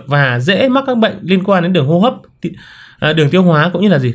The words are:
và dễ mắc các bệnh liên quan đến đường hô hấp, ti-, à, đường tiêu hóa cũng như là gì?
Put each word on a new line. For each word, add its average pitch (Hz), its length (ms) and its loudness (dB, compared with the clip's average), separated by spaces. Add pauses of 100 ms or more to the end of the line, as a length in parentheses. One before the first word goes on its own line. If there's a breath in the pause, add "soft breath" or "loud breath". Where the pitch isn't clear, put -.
và 135 320 0
dễ 190 300 0
mắc 269 180 0
các 254 100 -2
bệnh 220 240 0
liên 180 220 0
quan 190 200 0
đến 180 100 -2
đường 143 140 0
hô 170 120 2
hấp, 240 140 2 (280)
ti-, 175 80 -6 (500 loud breath)
à, 151 140 0
đường 156 160 2
tiêu 180 140 2
hóa 165 300 2
cũng 175 80 -4
như 208 80 2
là 160 100 2
gì? 120 160 -2